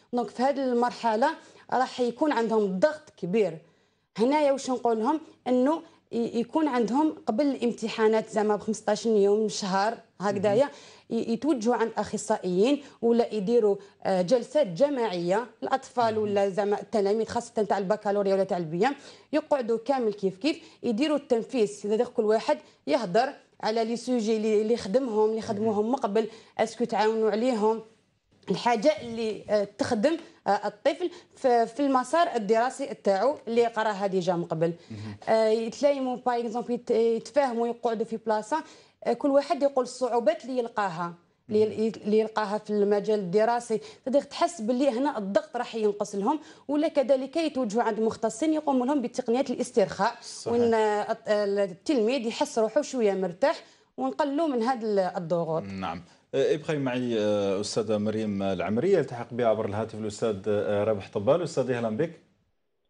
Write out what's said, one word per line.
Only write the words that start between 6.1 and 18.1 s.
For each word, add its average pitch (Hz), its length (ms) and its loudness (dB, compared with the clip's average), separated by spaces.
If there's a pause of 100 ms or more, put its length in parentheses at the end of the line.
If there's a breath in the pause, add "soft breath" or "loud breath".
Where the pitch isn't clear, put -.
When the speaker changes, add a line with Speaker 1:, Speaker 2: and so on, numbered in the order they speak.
Speaker 1:
ي-، 233 280 -2
يكون 302 280 0
عندهم 247 480 0 (100)
قبل 233 200 2
الامتحانات 220 800 0
زعما 208 280 0
ب 196 40 -4
خمسطاش 214 460 -2
يوم، 214 420 4
شهر 196 460 -2 (260)
هكذايا، 202 440 2
Speaker 2:
مهم. - 560 -8
Speaker 1:
ي-، - 120 -2
يتوجهوا 240 420 0
عند 226 220 0
أخصائيين 208 880 0 (200 loud breath)
ولا 233 320 2
يديروا، 214 420 2 (260 loud breath)
آه، 185 200 0
جلسات 240 440 2
جماعية، 196 800 0 (160)
الأطفال 247 520 -2
Speaker 2:
مهم. 220 80 -2
Speaker 1:
ولا 202 260 2
زعما 202 320 -2
التلاميذ 214 460 0
خاصة - 360 -4
تاع 196 160 0
البكالوريا 202 560 0